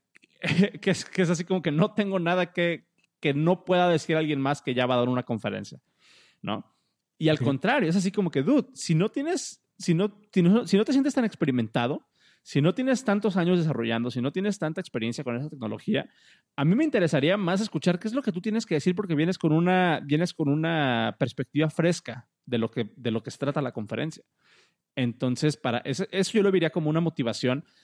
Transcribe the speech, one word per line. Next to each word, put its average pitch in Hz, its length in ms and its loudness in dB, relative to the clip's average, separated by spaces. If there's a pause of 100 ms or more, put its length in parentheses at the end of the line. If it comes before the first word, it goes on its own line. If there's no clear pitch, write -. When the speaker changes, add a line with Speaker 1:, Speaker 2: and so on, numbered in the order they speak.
(420)
Speaker 1:
<laughs> 180 400 2
que 190 100 2
es, - 140 -4
que - 180 -2
es 160 80 2
así 170 140 -4
como 185 180 0
que 160 80 0
no 196 220 2
tengo 196 260 -2
nada 175 320 0
que, 170 340 -2 (360)
que 143 120 2
no 165 300 2
pueda 180 240 2
decir 160 300 2
alguien 151 240 0
más 139 200 0
que 127 120 -4
ya 123 120 2
va 127 100 2
a - 20 2
dar 123 100 2
una 127 160 -2
conferencia, 101 560 -6 (600)
¿no? 107 340 -8 (420)
Y 156 120 2
al 151 80 4
Speaker 2:
Sí. 131 80 -4
Speaker 1:
contrario, 185 440 0
es 165 60 0
así 190 160 0
como 180 200 -2
que, 175 100 0
dude, 233 320 2
si - 220 -2
no 185 140 2
tienes, 302 540 -6 (140)
si - 160 0
no, 202 260 -2 (140)
si 185 80 4
no, 202 260 4
si - 100 4
no 214 60 4
te 302 80 0
sientes 269 220 2
tan 254 100 0
experimentado, 127 840 -2 (360)
si - 200 0
no 175 120 4
tienes 254 320 -2
tantos 202 320 0
años 175 220 2
desarrollando, 117 520 -2
si 123 80 -6
no 131 140 -2
tienes 196 260 -4
tanta 160 220 -6
experiencia 120 420 -6
con 120 140 -4
esa 143 120 -6
tecnología, 127 600 -4 (480)
a 143 80 2
mí 175 100 4
me 294 80 2
interesaría 180 540 2
más 190 240 0
escuchar 180 380 -2
qué 220 100 -8
es 220 40 -4
lo 269 80 -2
que - 120 -4
tú 175 80 -8
tienes 220 240 -4
que 170 100 -2
decir 180 200 0
porque 180 200 -4
vienes 165 220 0
con 156 160 2
una, 175 500 2
vienes 151 300 0
con 151 160 -2
una 143 680 0
perspectiva 143 520 -2
fresca 160 580 -2 (180)
de 120 120 -4
lo 113 140 0
que, 113 260 -6
de 117 140 -4
lo 110 120 -2
que 123 80 -10
se - 60 -16
trata 143 240 -2
la 123 100 -4
conferencia. 120 540 -8 (720)
Entonces, 127 580 0
para 120 240 -2
eso, 139 320 -6
eso 190 220 -2
yo 214 100 4
lo 196 80 4
vería 165 200 2
como 156 180 -2
una 156 100 2
motivación 131 640 0 (200)